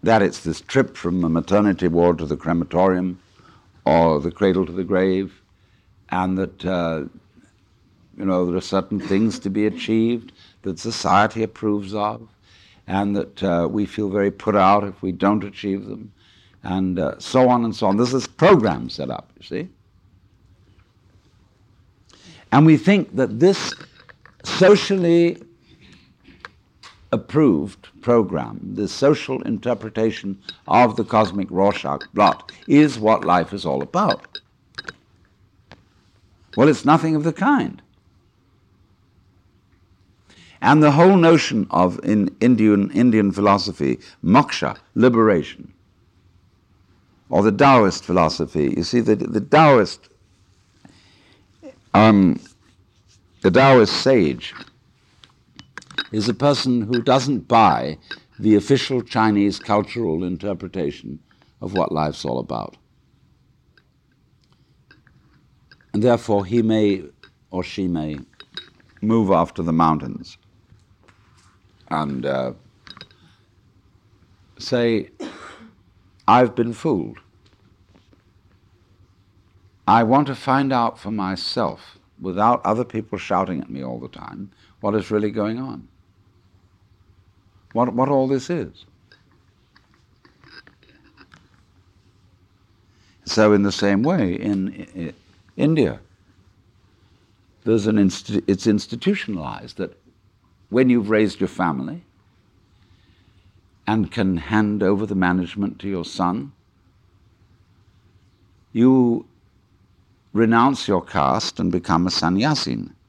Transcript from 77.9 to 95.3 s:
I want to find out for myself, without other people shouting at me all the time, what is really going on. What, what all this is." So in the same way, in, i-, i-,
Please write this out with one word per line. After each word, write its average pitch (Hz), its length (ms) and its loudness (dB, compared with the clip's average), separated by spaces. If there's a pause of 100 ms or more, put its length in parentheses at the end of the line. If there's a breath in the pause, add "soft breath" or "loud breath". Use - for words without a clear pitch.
I 117 160 4
want 131 240 2
to 135 80 -8
find 135 380 -2
out 120 260 -2
for 101 120 -12
myself, 95 880 -6 (220)
without 104 440 -2
other 110 200 -2
people 110 320 -10
shouting 90 440 -4
at - 100 -14
me 67 120 -12
all 62 160 -10
the 64 100 -16
time, - 420 -18 (300 soft breath)
what 101 140 -4
is - 160 -4
really 107 200 0
going 110 280 -6
on. 131 300 -12 (1800)
What, 120 220 -2
what 131 160 -2
all 135 180 0
this 131 220 -4
is." 156 340 -8 (4000)
So 107 300 4
in 101 80 2
the 101 100 0
same 101 300 0
way, 131 320 -2
in, 98 400 -6 (200)
i-, 85 120 -10
i-, 73 80 -14 (420)